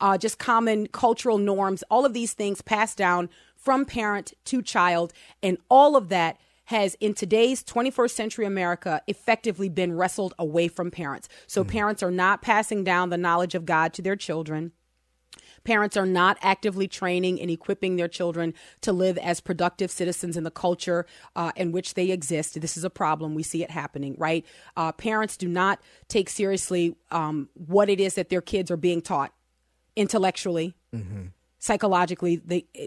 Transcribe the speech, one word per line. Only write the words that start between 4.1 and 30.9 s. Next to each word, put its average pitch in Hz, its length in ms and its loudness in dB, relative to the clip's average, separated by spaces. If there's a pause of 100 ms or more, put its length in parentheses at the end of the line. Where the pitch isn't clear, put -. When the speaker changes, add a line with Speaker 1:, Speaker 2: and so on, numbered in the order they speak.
Speaker 1:
to 254 180 -2
child. 175 500 2 (300)
And 185 160 0 (100)
all 285 280 10
of 202 140 2
that 170 280 0 (280)
has, 208 340 0
in 208 140 0
today's 226 480 2
twenty-first 247 540 0
century 220 300 -4
America, 175 600 -2
effectively 202 640 -2
been 175 240 -2
wrestled 185 460 -2
away 170 300 0
from 175 220 -6
parents. 147 380 -8 (180)
So - 180 -2
Speaker 2:
Mm. 196 40 -4
Speaker 1:
parents 208 340 -2
are 180 80 0
not 185 320 2
passing 214 400 0
down 180 280 0
the 175 80 -2
knowledge 175 360 0
of 165 120 -6
God 160 280 2
to 185 80 -10
their 190 140 -2
children. 160 560 -6 (880)
Parents 208 340 2
are 190 100 2
not 185 360 4
actively 196 440 0
training 180 540 -2
and 175 100 -4
equipping 185 460 -2
their 175 120 0
children 170 460 -4 (280)
to 214 100 0
live 185 260 2
as 196 220 -4
productive 180 500 -2
citizens 175 460 -4
in 160 80 -4
the 160 60 -6
culture, 175 560 -2 (280)
uh, 170 220 -4
in 175 160 -2
which 185 220 -6
they 185 180 0
exist. 160 480 -4
This 160 160 -6
is 165 80 -8
a 185 60 -6
problem. 156 440 -2
We 156 80 -4
see 165 220 -6
it - 80 -10
happening, 143 440 -8
right? 165 280 0 (320)
Uh, 160 160 -2
parents 214 440 -2
do 180 120 -4
not 185 320 0 (280)
take 190 200 0
seriously, 185 680 -2 (160)
um, 151 440 -2
what 190 360 2
it 196 100 2
is 190 140 0
that 185 140 -4
their 185 120 0
kids 185 300 -4
are 175 60 0
being 170 260 0
taught 143 300 -4 (640)
intellectually, 190 800 0 (200)